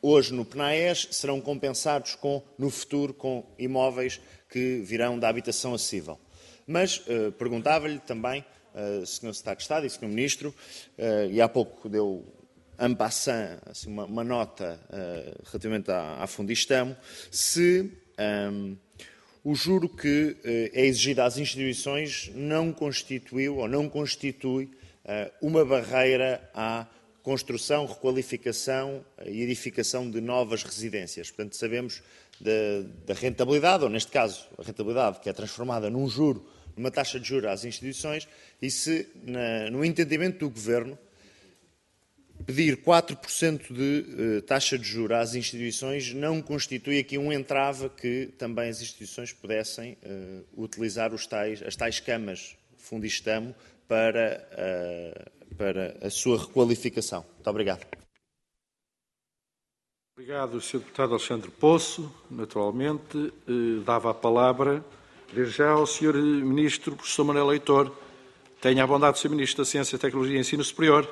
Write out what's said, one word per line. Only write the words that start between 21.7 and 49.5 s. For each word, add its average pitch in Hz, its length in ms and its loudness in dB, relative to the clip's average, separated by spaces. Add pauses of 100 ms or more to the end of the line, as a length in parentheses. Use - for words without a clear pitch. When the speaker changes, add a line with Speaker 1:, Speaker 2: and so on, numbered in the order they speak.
Speaker 1:
não 156 380 0
constituiu 135 840 -4
ou 117 120 -2
não 143 200 0
constitui, 135 800 -4 (340)
eh, 104 280 -4 (100)
uma 160 220 6
barreira 127 880 2
à 113 320 -4 (340)
construção, 135 640 -2
requalificação 131 1200 -2 (220)
e 107 160 -4
edificação 123 680 -2
de 113 120 -4
novas 117 420 0
residências. 98 680 -8
Portanto, 104 260 -10
sabemos 117 440 -6 (400)
da, 107 120 0 (540)
da 98 80 -2
rentabilidade, 143 680 2
ou 123 80 2
neste 110 220 -4
caso, 113 340 0 (100)
a - 60 -16
rentabilidade 110 560 0
que - 100 -6
é - 40 -4
transformada 110 580 -4
num 131 180 -2
juro, 127 400 0 (280)
numa 123 160 -4
taxa 135 260 -4
de 120 100 -8
juro 120 220 0
às 98 140 -4
instituições, 135 640 -8 (340)
e 131 80 -2
se, 160 380 -2 (160)
na, 117 440 -2
no 131 160 -2
entendimento 165 540 0
do 156 100 -4
Governo, 117 480 -2 (1500)
pedir 143 320 2
quatro 170 380 4
por - 140 -14
cento 156 440 0
de, 123 640 0
eh, - 40 0
taxa 135 360 2
de 117 60 -6
juro 110 300 -2
às 117 200 0
instituições 123 800 -6
não 156 260 -2
constitui 143 600 -2
aqui 139 180 -4
um 147 140 0
entrave 139 580 0
que 123 360 -4 (120)
também 117 320 -4
as 113 100 -10
instituições 117 520 -12
pudessem, 110 680 -6